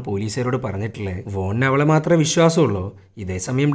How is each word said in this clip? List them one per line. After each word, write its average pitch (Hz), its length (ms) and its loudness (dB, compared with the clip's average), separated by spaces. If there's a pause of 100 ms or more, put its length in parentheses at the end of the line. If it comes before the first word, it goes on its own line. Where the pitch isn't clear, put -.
പോലീസുകാരോട് 113 600 -2
പറഞ്ഞിട്ടുള്ളത്. 98 520 -6 (160)
വോണിന് 98 360 0
അവളെ 143 220 2
മാത്രമേ 160 340 4
വിശ്വാസമുള്ളൂ. 160 580 2 (320)
ഇതേ 92 220 -6 (100)
സമയം 139 260 2